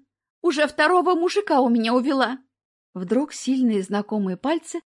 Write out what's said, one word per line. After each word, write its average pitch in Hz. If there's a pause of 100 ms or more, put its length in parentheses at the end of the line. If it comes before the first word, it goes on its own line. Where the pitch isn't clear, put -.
(420)
Уже 302
второго 349
мужика 339
у 254
меня 233
увела!" 262 (540)
Вдруг 220
сильные 240
знакомые 202
пальцы 320 (120)